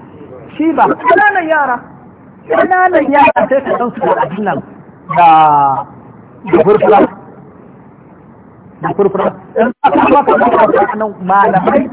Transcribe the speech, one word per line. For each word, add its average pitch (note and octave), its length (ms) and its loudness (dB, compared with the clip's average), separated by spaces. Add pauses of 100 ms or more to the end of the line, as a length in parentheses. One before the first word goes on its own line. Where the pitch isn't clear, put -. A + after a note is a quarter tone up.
(560)
Shi D#4 160 -2
ba, B3+ 100 0
ƙananan F4+ 640 0
yara, C#4 320 -2 (680)
ƙananan F4+ 600 0
yara C#4 220 2 (180)
sai C4+ 140 0
ka - 160 -4
san A#3+ 160 -4
su A3+ 60 -10
da F#3 220 -2
abin F#3 220 -8
nan, E3 180 -4 (540)
da, D3+ 720 4 (580)
da - 200 0
furfura. G#4 340 2 (1800)
Da - 120 -8
furfura. - 380 -2 (240)
In A#3 160 0 (120)
aka - 260 2
maka - 220 2
furfura G#3+ 640 0
nan, G#3+ 260 -6
malamai G3 720 0